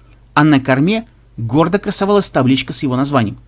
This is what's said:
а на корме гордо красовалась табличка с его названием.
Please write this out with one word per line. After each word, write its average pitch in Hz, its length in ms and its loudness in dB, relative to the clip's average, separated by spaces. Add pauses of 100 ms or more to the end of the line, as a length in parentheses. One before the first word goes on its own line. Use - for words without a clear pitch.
(340)
а 147 100 2
на 147 140 4
корме 139 480 0 (300)
гордо 151 420 0
красовалась 196 520 0
табличка 135 420 0
с - 100 -6
его 127 140 -2
названием. 131 520 -2